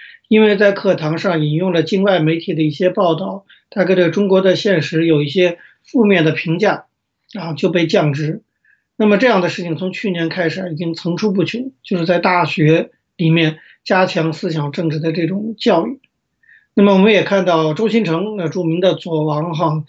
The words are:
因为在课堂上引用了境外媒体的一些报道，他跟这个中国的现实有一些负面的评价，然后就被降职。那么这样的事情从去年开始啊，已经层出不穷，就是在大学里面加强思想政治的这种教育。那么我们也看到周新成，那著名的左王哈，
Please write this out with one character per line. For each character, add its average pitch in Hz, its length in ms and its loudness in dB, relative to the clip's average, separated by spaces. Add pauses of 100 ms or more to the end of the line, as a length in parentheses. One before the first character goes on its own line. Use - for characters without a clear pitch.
(260)
因 220 160 6
为 208 140 4
在 202 140 4
课 196 240 0
堂 156 240 -2
上 160 260 -2
引 147 100 0
用 180 180 0
了 165 100 2
境 190 220 0
外 190 160 2
媒 160 180 0
体 165 160 -6
的 156 80 0
一 156 80 2
些 180 200 0
报 180 260 0
道， 190 280 -10 (240)
他 196 160 0
跟 185 120 2
这 180 80 4
个 170 60 2
中 202 180 0
国 190 120 4
的 185 140 4
现 185 280 0
实 160 240 -2
有 151 160 4
一 147 60 -4
些 175 300 0 (260)
负 247 200 0
面 190 200 4
的 156 60 2
评 165 280 -2
价， - 280 -2 (460)
然 170 160 -10
后 165 60 -8
就 185 140 -2
被 165 180 0
降 156 260 2
职。 156 300 -6 (540)
那 214 100 2
么 208 100 4
这 240 100 2
样 220 140 4
的 175 80 0
事 - 140 -8
情 170 140 -6
从 185 160 -6
去 196 180 -6
年 170 180 -2
开 165 200 -4
始 175 120 -8
啊， 185 80 -8
已 156 80 -10
经 165 180 -6
层 175 220 -6
出 208 160 -2
不 190 100 0
穷， 247 300 -6 (100)
就 - 140 -6
是 170 80 -2
在 175 140 0
大 175 260 0
学 156 460 2 (260)
里 160 140 0
面 160 280 0 (240)
加 - 240 2
强 160 260 -2
思 170 180 -6
想 151 220 -4
政 165 180 -4
治 156 100 -4
的 160 100 -4
这 165 160 -2
种 208 320 -6
教 233 280 0
育。 262 120 -10 (760)
那 202 100 4
么 202 80 6
我 190 60 4
们 202 140 6
也 185 120 2
看 196 200 0
到 160 280 2
周 220 160 -2
新 214 160 0
成， 185 320 -4
那 175 120 -4
著 180 140 -6
名 165 160 -2
的 180 160 2
左 156 300 -4
王 151 300 -4
哈， 156 340 -2